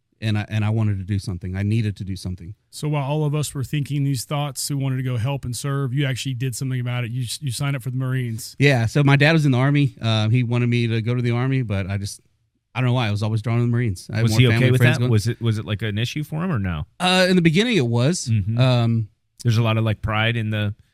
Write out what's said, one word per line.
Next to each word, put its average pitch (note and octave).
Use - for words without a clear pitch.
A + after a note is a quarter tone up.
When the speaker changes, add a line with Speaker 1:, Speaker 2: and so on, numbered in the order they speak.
Speaker 1:
And G#2
I, G#2
and G#2+
I G#2+
wanted G#2+
to F#2+
do G2
something. F#2
I G2
needed G#2+
to G#2
do F#2+
something. F2+
Speaker 2:
So -
while D3
all D3+
of D3
us D3+
were C3+
thinking C#3+
these C#3
thoughts, C#3+
we C#3+
wanted C3+
to C3
go B2+
help C3
and B2
serve, C#3
you C#3+
actually C3
did B2
something B2+
about B2
it. A2+
You, B2+
you C#3+
signed C#3
up B2+
for C3+
the B2
Marines. B2+
Speaker 1:
Yeah. C3
So C#3+
my C#3
dad C#3+
was D#3+
in C#3+
the B2+
Army. C#3+
Uh, A2
he B2
wanted A#2+
me A#2+
to A2+
go A#2+
to B2
the A#2+
Army, C3
but G2
I G2+
just, G2+
I A#2+
don't B2+
know -
why. B2
I -
was G#2
always A2
drawn A#2
to A#2+
the A#2+
Marines. A#2+
I G#2
had A2
Speaker 3:
Was A2+
Speaker 1:
more A2
Speaker 3:
he B2+
okay A#2
Speaker 1:
family C3
Speaker 3:
with B2+
Speaker 1:
friends A#2+
Speaker 3:
that? -
Speaker 1:
going. B2
Speaker 3:
Was G#2
it, A#2+
was A2+
it, A2
like, G2
an G#2
issue B2
for D#3
him F#3+
or A#2
no? F2
Speaker 1:
Uh, F#3
in F#3
the F#3
beginning, G3+
it C3
was. B2
Speaker 3:
Mm-hmm. A2
Speaker 1:
Um, A#2
Speaker 3:
There's A2+
a A#2+
lot A2
of, A2+
like, A2
pride A2
in A2
the G#2